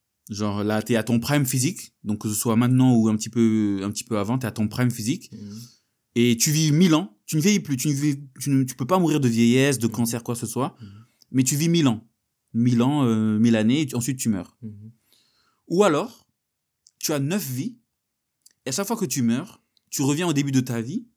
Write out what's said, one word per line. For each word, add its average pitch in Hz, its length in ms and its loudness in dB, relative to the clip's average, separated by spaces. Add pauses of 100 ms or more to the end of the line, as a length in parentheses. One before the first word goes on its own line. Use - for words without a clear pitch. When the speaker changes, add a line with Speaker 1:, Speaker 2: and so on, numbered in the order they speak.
(300)
Speaker 1:
Genre 104 320 -4
là, 107 200 0
t'es 120 140 -2
à 113 60 0
ton 117 160 0
prime 143 260 0
physique. - 480 -4 (120)
Donc 107 160 -4
que 107 80 -6
ce 107 60 -6
soit 113 220 -2
maintenant 127 380 4
ou 110 140 4
un 107 80 0
petit 107 140 -6
peu, 110 520 2
un 101 80 -4
petit - 140 -8
peu 110 140 -4
avant, 107 200 -2
t'es 127 80 -6
à 101 60 -4
ton 107 160 -2
prime 123 220 0
physique. 117 420 -6
Speaker 2:
Mhm. 104 260 -16 (580)
Speaker 1:
Et 117 200 4
tu 156 160 0
vis 156 200 2
mille 160 220 6
ans. 175 220 -2 (100)
Tu 160 100 -4
ne 156 40 2
vieillis 196 200 4
plus. 143 160 -4
Tu 151 120 -2
ne 151 40 0
vis, 143 280 -2 (200)
tu 143 100 -4
ne, 135 140 4
tu 131 120 -8
peux 139 100 -6
pas 185 120 2
mourir 151 220 2
de 131 80 2
vieillesse, 120 500 4
de 113 80 -2
Speaker 2:
Mhm. 110 60 -2
Speaker 1:
cancer, 117 300 -4
quoi 120 120 -6
que 117 60 -10
ce 110 60 -8
soit. 127 340 -6
Speaker 2:
Mhm. 104 80 -18 (440)
Speaker 1:
Mais 131 120 2
tu 143 120 -2
vis 160 120 0
mille 165 200 4
ans. 110 180 -4 (460)
Mille 117 300 2
ans, 139 220 2
euh, 110 340 0
mille 117 180 4
années, 117 260 2
et 147 40 -2
tu, - 100 -10
ensuite 127 220 -4
tu - 100 -4
meurs. 95 340 -4
Speaker 2:
Mhm. 104 280 -16 (800)
Speaker 1:
Ou 180 160 2
alors, 180 420 -2 (720)
tu - 140 -6
as 147 80 -2
neuf 151 280 -2
vies. 131 280 -8 (880)
Et 131 40 -6
à - 20 -6
chaque 196 160 -4
fois 233 80 -4
que 196 80 -4
tu 135 180 -2
meurs, 120 400 -2 (260)
tu - 140 -6
reviens 147 260 0
au 160 40 0
début 139 200 0
de 131 80 4
ta 127 200 -4
vie, 151 260 -8 (100)